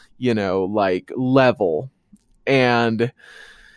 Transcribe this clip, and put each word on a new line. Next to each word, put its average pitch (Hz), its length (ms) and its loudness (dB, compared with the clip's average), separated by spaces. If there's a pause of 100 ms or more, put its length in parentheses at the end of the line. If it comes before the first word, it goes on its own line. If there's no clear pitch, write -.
(180)
you 123 160 0
know, 95 300 -2
like, 95 520 -2
level. 127 720 0 (560)
And 120 640 0 (680)